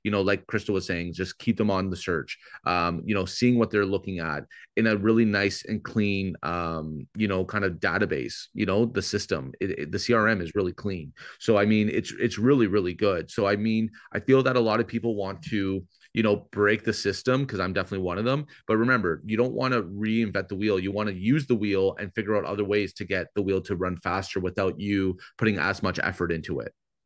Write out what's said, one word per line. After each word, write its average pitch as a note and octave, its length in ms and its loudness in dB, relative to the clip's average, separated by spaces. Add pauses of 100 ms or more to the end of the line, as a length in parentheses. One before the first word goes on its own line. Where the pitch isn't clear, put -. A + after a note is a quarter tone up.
you G#2+ 60 -2
know, G2+ 140 2
like G2 240 0
Crystal G#2 260 -2
was F#2+ 140 -2
saying, F2 260 -4
just F2+ 240 -6
keep A2+ 200 0
them G#2 120 2
on F#2+ 220 0
the F2+ 40 -4
search, - 440 -4 (260)
um, E2+ 400 0
you G#2 80 -2
know, G2 120 0
seeing B2 340 2
what A2 100 2
they're G2+ 160 2
looking F#2+ 320 -2
at D#2 280 -6 (320)
in A2+ 100 4
a G#2+ 100 4
really A2+ 280 6
nice G2+ 400 0
and G#2 180 -4
clean, G2 580 0
um, D#2+ 760 -4
you G#2+ 120 0
know, F#2 180 0
kind G2+ 200 -2
of F2+ 80 0
database, E2 720 -2 (100)
you G#2 100 0
know, G2+ 200 2
the A#2 160 -2
system, D#2 500 -4 (100)
it, F#2+ 160 -4
it, D2+ 140 -8
the F2 80 -4
C - 140 -2
R A2 140 4
M G#2+ 140 2
is E2 140 -8
really F#2 180 0
clean. F2 400 -8 (260)
So, A2+ 160 2
I G2+ 120 6
mean, G#2+ 200 4
it's, - 320 -2
it's G#2 200 -2
really, B2 260 6
really F2+ 300 0
good. F#2 340 0
So, G#2 160 0
I G2+ 120 2
mean, A2 340 0 (200)
I G#2 100 -4
feel C3 200 6
that B2+ 140 0
a B2+ 40 4
lot A2+ 200 2
of A2+ 80 0
people A2+ 280 -2
want G2 280 -6
to, G2 420 -2 (280)
you A2 100 2
know, G#2 300 2
break G#2 320 4
the A2+ 80 2
system, B2+ 520 0
'cause G#2 140 -4
I'm F#2 140 -2
definitely F#2 320 -2
one F2 120 -2
of A2 60 -2
them. C#3+ 220 -2 (220)
But A2 100 4
remember, A2+ 480 2
you G#2+ 100 -2
don't B2 160 2
wanna B2 300 0
reinvent G2+ 680 -2
the G2+ 80 -6
wheel. G2+ 240 2
You F#2 140 -2
wanna G#2 180 -2
use A#2 340 2
the B2 100 2
wheel F#2+ 440 2
and F#2+ 160 -8
figure G#2+ 220 0
out E2 80 0
other G2+ 180 -2
ways G2+ 300 0
to G#2 100 -10
get F2+ 320 -2
the G#2 60 2
wheel F#2+ 220 0
to G2 120 -4
run F2+ 220 -2
faster F#2 420 -4
without F#2 400 -2
you F#2+ 380 0 (200)
putting G#2+ 200 2
as G2 260 -2
much F#2 180 0
effort F2 300 -2
into D#2+ 300 -4
it. - 120 -10 (320)